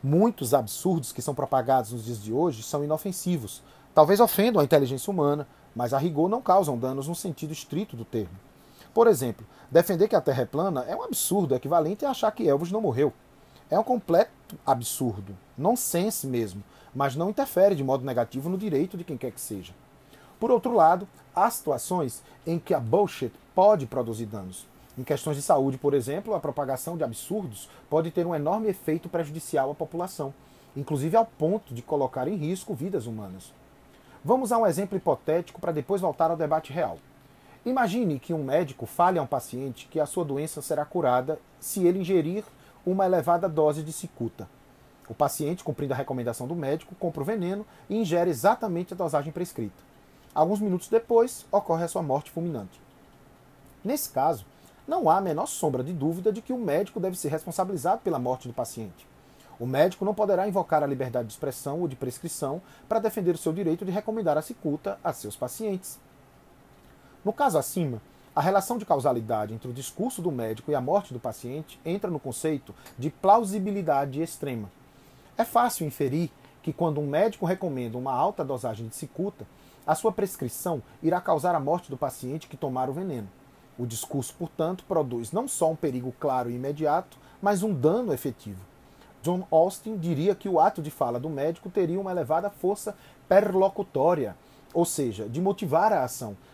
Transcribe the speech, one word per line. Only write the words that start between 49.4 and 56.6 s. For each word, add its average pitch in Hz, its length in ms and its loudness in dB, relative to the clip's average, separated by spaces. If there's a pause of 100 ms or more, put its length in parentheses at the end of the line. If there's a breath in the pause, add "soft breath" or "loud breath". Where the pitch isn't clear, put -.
Alguns 180 260 2
minutos 185 280 -2
depois, 233 600 2
ocorre 170 340 0
a 170 40 -4
sua 185 140 -4
morte 143 280 -2
fulminante. 147 500 -6 (1040)
Nesse 269 260 -4
caso, 135 340 0 (420 loud breath)
não 302 220 0
há 170 100 6
a - 20 2
menor 185 260 -2
sombra 131 380 -2
de 170 80 -6
dúvida 170 400 0
de 226 100 -6
que - 100 -8
o 254 60 -4
médico 196 400 -2